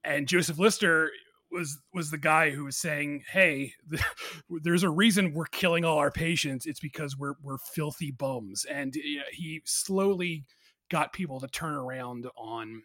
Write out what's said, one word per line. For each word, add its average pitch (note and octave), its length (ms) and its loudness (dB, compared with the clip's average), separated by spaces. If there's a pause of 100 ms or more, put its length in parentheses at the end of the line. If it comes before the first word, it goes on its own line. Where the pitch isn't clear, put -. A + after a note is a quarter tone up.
And C#3+ 240 0
Joseph E3 320 2
Lister E3+ 500 4 (400)
was, D#3 300 -6 (140)
was D#3+ 180 -4
the D#3 60 -4
guy D#3 320 6
who C#3+ 160 -4
was C3+ 100 -8
saying, D3 560 -2
"Hey, D3 440 4 (380)
<laughs> - 360 -14
there's E3+ 340 2
a F#3+ 60 4
reason F#3 440 4
we're D#3+ 120 -4
killing E3+ 400 2
all D#3 140 4
our C#3+ 120 4
patients. D#3 540 -2
It's D3+ 160 -8
because C#3+ 340 -6
we're, C#3+ 260 -6
we're C3+ 180 -8
filthy D3+ 520 -6
bums." A#2+ 540 -4
And, C3+ 280 -4
you D4 260 -4
know, C#3 120 -8
he D#3+ 320 -8
slowly F3+ 800 0 (460)
got D#3 240 0
people C#3+ 260 -6
to C3 80 -8
turn D#3 280 -6
around B2+ 600 -6
on A2+ 500 -10